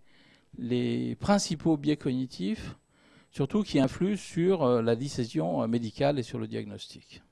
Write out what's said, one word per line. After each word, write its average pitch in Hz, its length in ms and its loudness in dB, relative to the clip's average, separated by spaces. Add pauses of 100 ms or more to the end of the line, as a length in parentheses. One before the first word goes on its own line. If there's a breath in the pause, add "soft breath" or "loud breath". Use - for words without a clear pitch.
(580 soft breath)
les 123 580 0
principaux 165 600 2
biais 143 180 0
cognitifs, 143 800 -4 (560 soft breath)
surtout 180 300 0
qui 156 180 0
influent 180 380 2
sur, 175 460 0
euh, 123 180 4
la 117 140 4
décision, 143 680 -2
euh, 113 60 0
médicale 120 500 0
et 123 60 0
sur 117 160 -8
le 110 80 -6
diagnostic. 107 760 -12 (100)